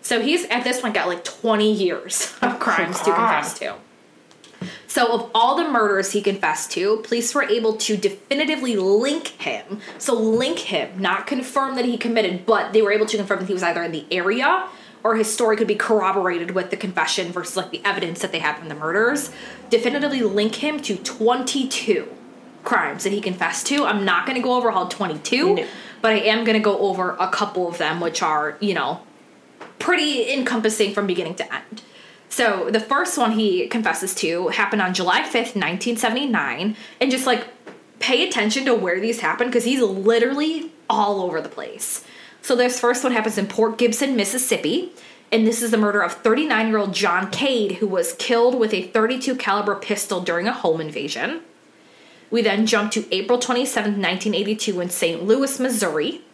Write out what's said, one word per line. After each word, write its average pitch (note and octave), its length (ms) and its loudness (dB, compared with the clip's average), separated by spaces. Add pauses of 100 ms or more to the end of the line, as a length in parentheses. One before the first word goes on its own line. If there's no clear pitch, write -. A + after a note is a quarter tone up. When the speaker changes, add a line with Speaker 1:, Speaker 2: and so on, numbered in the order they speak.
Speaker 1:
So A#3+ 180 0
he's, D4+ 260 0
at A#3 180 -2
this B3 160 -2
point, A3 140 -4
got, F3 140 0
like, F3 160 -6
twenty G#3+ 480 2
years F#3+ 600 -2 (100)
of B3 120 0
Speaker 2:
Oh, - 20 -10
Speaker 1:
crimes E3+ 440 0
to G#3 100 2
Speaker 2:
God. E3+ 60 4
Speaker 1:
confess D#3+ 420 0
to. - 160 -8 (1120)
So A#3+ 280 2
of - 200 -2
all A#3+ 220 4
the D#4+ 120 0
murders G3+ 440 2
he G#3 80 2
confessed G3 520 -2
to, G3+ 260 0
police A#3 360 -2
were C#4+ 100 2
able A3 340 2
to G#3+ 180 0
definitively C4 800 -2
link A3 520 2 (120)
him. - 400 -8 (180)
So C4 160 0
link A3+ 440 2
him, G3 420 -4
not F#3+ 260 0
confirm C4 500 -2
that B3 100 0
he A#3+ 100 0
committed, A3 480 0
but G3+ 280 0
they A3 100 6
were G3+ 100 4
able G#3+ 140 2
to A3 100 -2
confirm G3 240 0
that F#3 60 -4
he G3 80 -2
was F3+ 80 -2
either E3+ 200 0
in E3+ 100 -6
the D#3+ 180 -6
area B3+ 580 0 (340)
or A3 140 2
his A3 160 2
story A3 240 2
could A3 120 2
be G#3 80 2
corroborated F#3 760 2
with F3+ 200 -2
the F#3+ 60 -4
confession F3+ 560 -2
versus, F3 240 -6
like, F#3 140 -4
the - 140 -10
evidence F3+ 360 -2
that F3+ 120 -4
they E3 80 -2
had D3+ 180 0
from E3 100 -14
the D#3 60 -8
murders. E3+ 560 0 (400)
Definitively C4+ 520 2
link G#3 340 0
him D4+ 240 -2
to G#3+ 160 -4
twenty-two B3 1120 0 (560)
crimes E3 400 -2
that G3 80 0
he G3+ 100 -2
confessed F3+ 460 -2
to. C#4+ 180 2
I'm G3+ 180 0
not F3+ 220 2
gonna C4 160 -2
go B3 140 2
over A#3+ 140 2
all F#3 180 0
twenty-two, B3 680 0
Speaker 2:
No. F4 120 -2 (360)
Speaker 1:
but A3 100 6
I G#3+ 60 4
am A3 260 2
gonna A3 160 4
go G3+ 200 2
over F#3 380 0
a F#3 100 0
couple F#3+ 380 -2
of E3+ 120 -6
them, D#3+ 220 0
which E3+ 220 -2
are, D3+ 380 0
you G3+ 140 0
know, D#3 260 -2 (800)
pretty D4 520 0
encompassing A3 600 0
from G3+ 140 -2
beginning F3 300 -2
to - 180 -8
end. - 260 -12 (480)
So G3+ 420 0
the G#3+ 100 2
first D4 360 0
one A#3 160 2
he G#3 360 2
confesses F#3+ 480 -2
to E3+ 320 0
happened G3+ 340 0
on F#3 100 0
July F#3 320 2
fifth, - 320 -2
nineteen G3 400 -2
seventy-nine. G#3+ 800 0 (240)
And C4 100 2
just, B3+ 160 0
like, B3 220 0 (520)
pay - 280 2
attention A3+ 380 0
to B3+ 80 4
where F#3 260 0
these A3+ 200 -2
happen F#3+ 300 0
'cause B3 140 2
he's C4 160 2
literally A#3+ 920 2 (200)
all G#3 320 2
over D#3+ 180 -2
the D3+ 80 -8
place. - 560 -8 (380)
So - 140 0
this B3 240 2
first B3 240 2
one B3+ 80 2
happens A3 240 0
in G3 100 0
Port A3 320 0
Gibson, A#3+ 380 2
Mississippi. A#3 760 0 (400)
And A3 140 4
this A3 160 2
is A#3 100 0
the A3+ 40 4
murder G#3 260 2
of E3+ 120 -2
thirty-nine-year-old A3 800 2
John F#3+ 360 0
Cade, B3 420 0
who G3 140 -2
was F3+ 280 0
killed A#3+ 440 2
with G#3+ 140 2
a F#3 100 -2
thirty-two B3 520 0
caliber G3+ 400 0
pistol G3 460 -4
during F3 260 -2
a A3+ 60 0
home E3 280 0
invasion. D#3 600 -6 (880)
We A#3 120 2
then G#3 220 2
jump G#3+ 280 2
to - 220 -2
April A3 240 2
twenty-seventh, A#3+ 580 0
nineteen F#3+ 400 0
eighty-two G3+ 440 -2
in F3 80 -4
Saint E3+ 380 -2
Louis, C4+ 320 2
Missouri. G#3 640 -2 (140)